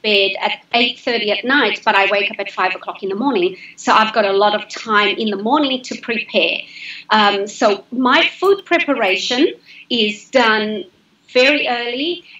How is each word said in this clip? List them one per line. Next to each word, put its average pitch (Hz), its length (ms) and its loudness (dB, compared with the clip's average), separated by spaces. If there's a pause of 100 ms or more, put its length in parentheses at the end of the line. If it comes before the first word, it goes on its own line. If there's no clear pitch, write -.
bed 196 380 2
at 208 240 -4 (100)
eight 247 240 -2
thirty 226 320 -2
at 202 140 -2
night, 277 400 0
but 214 100 2
I 196 160 4
wake 202 220 0
up - 80 -8
at 196 100 -8
five 185 240 -4
o'clock 175 300 -12
in 190 60 -6
the 190 40 -4
morning. 202 420 0 (200)
So - 160 0
I've 214 200 4
got 220 120 2
a 196 80 0
lot 208 240 2
of 208 120 -10
time 208 500 0
in 220 120 -2
the 196 60 -2
morning 254 460 0
to - 180 -14
prepare. 226 560 -2 (540)
Um, 202 360 2
so 208 460 0
my 262 340 2
food 392 380 0
preparation 247 880 0 (340)
is 214 420 -2
done 214 540 2 (480)
very 269 360 2
early, 247 560 -4 (160)